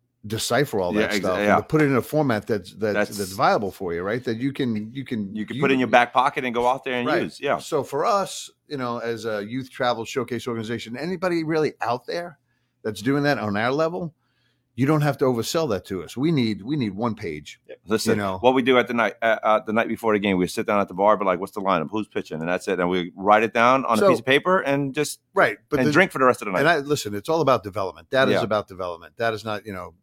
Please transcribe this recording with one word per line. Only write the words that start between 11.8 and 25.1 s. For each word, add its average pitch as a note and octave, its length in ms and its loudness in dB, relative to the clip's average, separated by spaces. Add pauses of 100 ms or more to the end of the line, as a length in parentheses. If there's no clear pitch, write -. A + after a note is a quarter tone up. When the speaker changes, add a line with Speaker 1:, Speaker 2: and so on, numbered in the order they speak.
Speaker 1:
there F3 320 -8 (440)
that's G2+ 180 -6
doing C#3 220 0
that C#3+ 140 2
on G#2 180 -2
our A2+ 160 0
level, D#3+ 420 -2 (640)
you B2 80 2
don't D3+ 160 4
have D3 180 0
to C#3+ 60 2
oversell C3 440 0
that F#2+ 160 -2
to F#2 180 -6
us. - 140 -14
We D3+ 160 2
need, A2 280 0
we B2+ 140 -6
need A2 200 -2
one A2 200 -2
page. D2+ 540 -10
Speaker 3:
Yep. - 180 -18
Speaker 2:
Listen, A2 300 0
Speaker 1:
You G#2 60 -2
know? F#2+ 160 -2
Speaker 2:
what B2 140 6
we C3 80 4
do B2+ 160 4
at A#2 120 4
the A#2+ 40 -4
night, A2+ 280 2
uh, A2+ 200 4
uh, G#2+ 200 4
the A2+ 100 -6
night A2 160 0
before A2+ 260 -2
the G#2 60 4
game, G2 180 2
we F2+ 100 2
sit - 200 -6
down G#2 140 2
at F#2+ 80 -4
the F#2+ 40 -14
bar, G2+ 220 4
but G2 100 -2
like, F#2 140 2
"What's G2 140 -8
the G#2 80 -8
lineup? F2+ 300 0
Who's G#2+ 180 -4
pitching?" F2+ 320 -8
And E2 80 -4
that's F#2 180 -4
it. F#2 120 0
And F2 100 2
we F2+ 260 -2
write G#2 280 4
it A2 100 -2
down B2 320 4
on A2+ 120 2
a G#2+ 40 0
Speaker 1:
So G3 80 6
Speaker 2:
piece A#2 100 4
of - 60 -14
paper D#3+ 340 2
and C#3 340 -2
just D3 280 -4 (120)